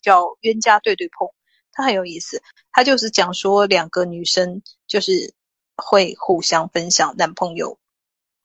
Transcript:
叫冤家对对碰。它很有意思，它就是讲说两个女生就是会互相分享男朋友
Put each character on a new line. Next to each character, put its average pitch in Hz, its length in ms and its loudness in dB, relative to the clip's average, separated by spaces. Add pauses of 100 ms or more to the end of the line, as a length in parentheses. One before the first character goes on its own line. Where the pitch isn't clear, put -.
叫 180 420 4
冤 220 180 0
家 214 180 4
对 208 160 0
对 180 140 -8
碰。 - 180 -6 (460)
它 269 120 -8
很 240 100 2
有 185 100 -2
意 170 160 -12
思， - 220 -12 (300)
它 254 120 4
就 269 140 4
是 214 120 -4
讲 185 240 0
说 202 320 2
两 175 220 0
个 180 160 -2
女 175 200 -10
生 180 380 -2 (260)
就 208 120 -2
是 190 320 -2 (440)
会 185 420 2
互 170 240 -2
相 165 280 0
分 175 200 -4
享 156 260 0
男 165 180 -2
朋 175 200 -4
友 151 240 -8 (680)